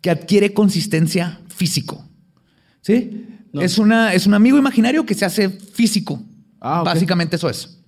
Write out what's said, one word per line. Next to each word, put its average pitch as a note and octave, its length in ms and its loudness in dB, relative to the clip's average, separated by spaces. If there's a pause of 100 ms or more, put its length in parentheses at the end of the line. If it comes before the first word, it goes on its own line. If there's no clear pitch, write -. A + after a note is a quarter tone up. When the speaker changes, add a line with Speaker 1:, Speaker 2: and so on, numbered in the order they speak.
Speaker 1:
que F3+ 100 -2
adquiere G3+ 440 0
consistencia E3+ 920 0
físico. - 560 -6 (760)
¿Sí? - 440 -2 (260)
Speaker 2:
No. C#3+ 100 -4
Speaker 1:
Es F3+ 160 0
una, A3 360 4
es F#3 120 2
un G3+ 80 4
amigo A#3+ 240 4
imaginario C4 460 2
que A3 100 -4
se - 100 -2
hace F#3+ 240 0
físico. F#3+ 760 -4 (380)
Speaker 2:
Ah, D#3 220 -4
ok. D#3 40 -2
Speaker 1:
Básicamente E3+ 500 0
eso D#3+ 140 -4
es. - 380 -12